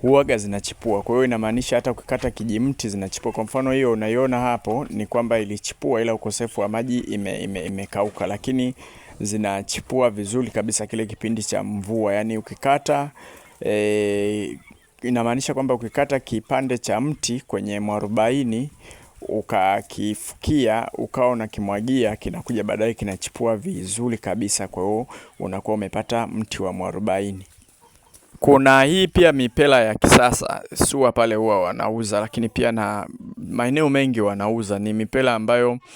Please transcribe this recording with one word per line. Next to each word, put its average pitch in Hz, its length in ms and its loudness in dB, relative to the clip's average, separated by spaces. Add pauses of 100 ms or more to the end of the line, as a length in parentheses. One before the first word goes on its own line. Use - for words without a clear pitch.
huwaga 139 340 6
zinachipua. 101 640 -4
Kwa 117 120 -2
hiyo 127 100 4
inamaanisha 120 520 0
hata 120 140 0
ukikata 123 400 -4
kijimti 113 580 -2
zinachipua. 98 440 -6
Kwa 113 120 -4
mfano 131 280 -2
hiyo 131 200 2
unaiona 120 480 0
hapo 120 500 -2
ni 104 160 -6
kwamba 117 320 0
ilichipua, 110 640 -2
ila 117 120 0
ukosefu 110 460 -6
wa 104 80 -2
maji 120 300 -2
ime-, 101 440 -6
ime-, 95 240 -6
imekauka, 98 600 -4
lakini 127 480 -2 (460)
zinachipua 107 880 -2
vizuri 107 400 -4
kabisa 107 360 -2
kile 113 200 -4
kipindi 110 360 -4
cha 104 200 -2
mvua. 104 520 -2
Yani 110 240 -2
ukikata, 143 720 0 (500)
eh, 104 1000 0 (440)
inamaanisha 120 520 -2
kwamba 127 200 0
ukikata 135 460 -2
kipande 127 580 -2
cha 107 220 -2
mti 131 460 -4
kwenye 104 340 -4
mwarobaini, 110 920 0 (580)
ukakifukia, 104 1700 0
ukawa 123 360 0
unakimwagia, 110 880 -2
kinakuja 104 480 -6
baadaye 107 300 0
kinachipua 107 640 -4
vizuri 113 640 -4
kabisa. 98 500 -4
Kwa - 140 -6
hiyo 107 240 -2 (340)
unakuwa 101 340 -4
umepata 110 520 -4
mti - 360 -6
wa 92 100 -2
mwarobaini. 95 720 -4 (960)
Kuna 135 420 8
hii 180 260 4
pia 170 240 8
mipela 135 480 6
ya 110 140 4
kisasa, - 680 4 (120)
sua 131 380 2
pale 113 220 4
huwa 107 280 2
wanauza, 107 580 -2
lakini 110 280 -2
pia 117 240 0
na 104 340 -2 (300)
maeneo 127 540 0
mengi 135 300 2
wanauza. 101 580 0
Ni 104 140 -2
mipela 120 420 0
ambayo 120 440 2 (180)